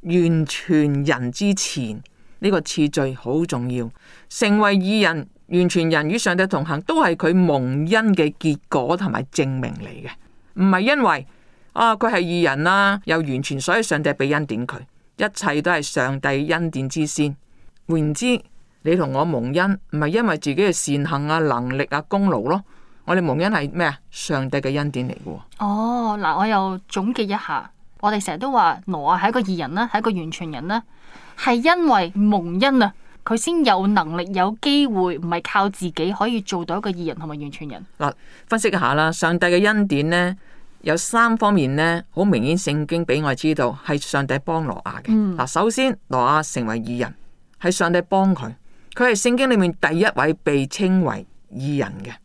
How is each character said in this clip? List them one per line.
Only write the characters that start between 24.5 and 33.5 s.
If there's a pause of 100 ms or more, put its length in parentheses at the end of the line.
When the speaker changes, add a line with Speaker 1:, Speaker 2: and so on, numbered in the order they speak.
Speaker 1:
嘅
恩
典
嚟
嘅
喎。 (260)
Speaker 2:
哦，
嗱，
我
又 (100)
總
結
一
下， (320)
我
哋
成
日
都
話
挪
亞
係
一
個
義
人
啦，
係
一
個
完
全
人
啦， (560)
係
因
為
蒙
恩
啊， (300)
佢
先